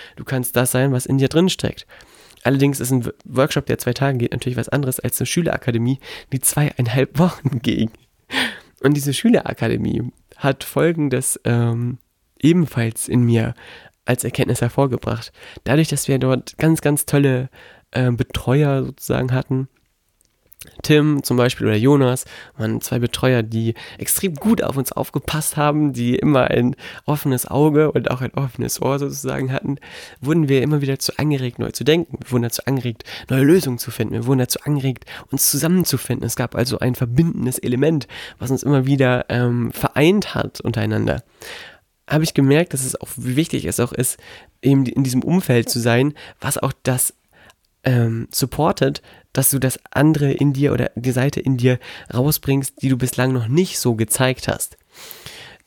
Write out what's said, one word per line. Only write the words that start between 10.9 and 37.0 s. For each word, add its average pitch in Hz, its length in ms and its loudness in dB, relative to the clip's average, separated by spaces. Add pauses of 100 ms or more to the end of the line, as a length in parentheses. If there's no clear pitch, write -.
ähm, 120 540 0 (400)
ebenfalls 139 720 2
in 123 140 2
mir 117 320 2 (500)
als 123 200 -2
Erkenntnis - 360 -2
hervorgebracht. 120 720 -2 (320)
Dadurch, 156 240 2
dass - 200 -4
wir 135 100 2
dort 131 400 -2
ganz, 160 220 2
ganz 147 260 0
tolle, 131 420 2 (420)
äh, 127 200 0
Betreuer 131 760 0
sozusagen 127 480 -4
hatten, 131 360 -2 (1120)
Tim 151 400 4
zum - 140 0
Beispiel 120 300 2
oder 107 100 2
Jonas 127 480 4 (320)
waren 113 240 -4
zwei - 180 -4
Betreuer, 120 440 0
die 113 320 -2 (240)
extrem - 360 -4
gut 214 280 2
auf 135 160 -2
uns 131 140 -2
aufgepasst - 680 -4
haben, 147 340 2
die 120 240 0
immer 135 280 4
ein 123 300 2 (300)
offenes 143 420 -2
Auge 151 460 2
und - 180 0
auch 123 120 -4
ein 117 100 -6
offenes 123 480 -4
Ohr 135 180 0
sozusagen 135 540 -4
hatten, 139 240 -4 (460)
wurden 151 260 2
wir 135 140 4
immer 147 180 2
wieder 135 140 -2
dazu - 240 -4
angeregt, 135 400 -2
neu 117 140 -4
zu - 120 -6
denken. 156 340 2
Wir - 140 -12
wurden 123 120 2
dazu - 200 -6
angeregt, 123 400 -4 (240)
neue 131 140 2
Lösungen 143 340 4
zu - 140 -10
finden. 113 240 -4
Wir 117 100 -4
wurden 131 140 2
dazu 127 260 0
angeregt, 135 400 -2 (260)
uns - 200 0
zusammenzufinden. 165 760 0
Es 117 80 -4
gab 123 200 -4
also 123 240 0
ein 123 160 0
verbindendes 127 640 0